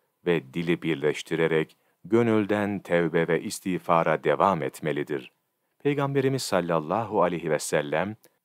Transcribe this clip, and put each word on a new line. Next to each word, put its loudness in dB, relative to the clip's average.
ve 0
dili -2
birleştirerek 0
gönülden 2
tevbe 0
ve 0
istiğfara 0
devam 2
etmelidir. -6
Peygamberimiz 0
sallallahu 0
aleyhi 0
ve 2
sellem, -2